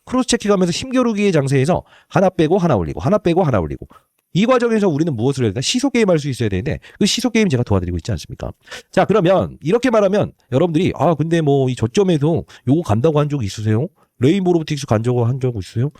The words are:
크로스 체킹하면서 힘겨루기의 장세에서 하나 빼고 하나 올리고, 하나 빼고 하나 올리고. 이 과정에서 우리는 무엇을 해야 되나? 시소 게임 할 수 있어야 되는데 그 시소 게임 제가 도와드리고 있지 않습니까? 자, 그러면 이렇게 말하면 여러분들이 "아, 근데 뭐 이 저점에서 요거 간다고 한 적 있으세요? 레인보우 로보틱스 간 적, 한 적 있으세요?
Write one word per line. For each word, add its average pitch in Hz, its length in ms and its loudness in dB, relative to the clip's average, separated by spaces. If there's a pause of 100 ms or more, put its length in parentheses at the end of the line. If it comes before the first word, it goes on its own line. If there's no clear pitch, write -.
크로스 254 220 -2
체킹하면서 202 440 0
힘겨루기의 233 600 0
장세에서 139 520 0 (260)
하나 185 200 2
빼고 165 300 0
하나 170 160 2
올리고, 80 240 -4
하나 147 180 0
빼고 175 260 0
하나 127 160 0
올리고. 73 280 -6 (460)
이 190 120 2
과정에서 233 440 2
우리는 156 260 0
무엇을 127 300 0
해야 104 80 2
되나? 113 80 -6
시소 254 280 -2
게임 220 200 0
할 165 100 4
수 139 100 -6
있어야 117 200 -2
되는데 95 300 -4 (200)
그 214 60 2
시소 233 260 -2
게임 220 180 2
제가 123 140 0
도와드리고 90 340 -2
있지 87 140 -6
않습니까? - 400 -10 (400)
자, 180 140 2
그러면 185 560 2
이렇게 233 280 0
말하면 202 420 2 (200)
여러분들이 156 440 0
"아, 156 200 0
근데 165 260 -2
뭐 139 280 2
이 127 60 -4
저점에서 156 680 0 (240)
요거 147 160 2
간다고 143 360 0
한 147 80 0
적 143 160 -4
있으세요? 107 440 -2 (320)
레인보우 180 340 2
로보틱스 151 320 -2
간 110 180 0
적, 123 140 0
한 123 240 0
적 123 160 -2
있으세요? 117 320 -4 (100)